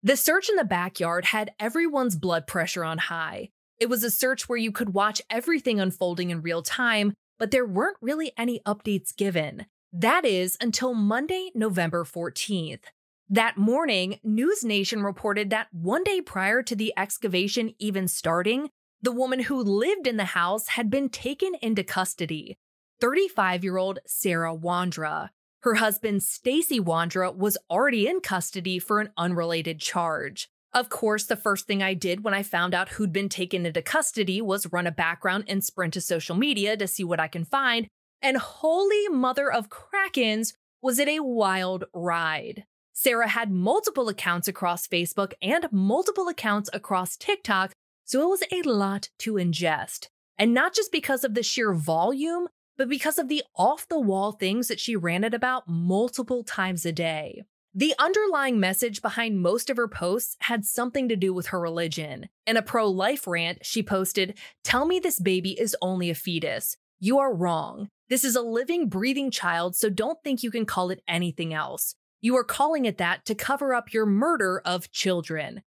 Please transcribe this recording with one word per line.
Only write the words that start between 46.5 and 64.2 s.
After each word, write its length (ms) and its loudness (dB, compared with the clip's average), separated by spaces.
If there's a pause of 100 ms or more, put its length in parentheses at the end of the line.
across 420 -4
TikTok, 560 -2 (320)
so 180 0
it 80 4
was 220 2
a 180 -2
lot 400 0 (100)
to 160 -2
ingest. 760 0 (280)
And 160 6
not 220 4
just 160 0
because 320 0
of 120 0
the 60 0
sheer 320 2
volume, 760 0 (260)
but 140 0
because 300 0
of 80 0
the 160 0 (120)
off-the-wall 760 2
things 360 0
that 120 -4
she 160 -2
ranted 380 0
about 340 -2
multiple 760 0
times 420 -2
a 60 -2
day. 520 -4 (300)
The 260 2
underlying 600 4
message 420 0
behind 400 0
most 280 2
of 80 0
her 100 0
posts 540 -2
had 240 -2
something 440 0
to 60 2
do 180 2
with 140 -4
her 120 -2
religion. 680 -4 (180)
In 100 4
a 60 2
pro-life 640 2
rant, 360 -2
she 200 -2
posted, 540 0 (260)